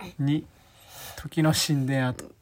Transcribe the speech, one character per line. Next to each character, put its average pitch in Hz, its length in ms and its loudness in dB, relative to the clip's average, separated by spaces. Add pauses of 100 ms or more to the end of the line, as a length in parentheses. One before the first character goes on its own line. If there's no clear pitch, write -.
(180)
二、 143 280 0 (680)
時 - 260 -2
の 156 100 6
神 139 340 2
殿 131 220 2
跡。 - 220 -8 (120)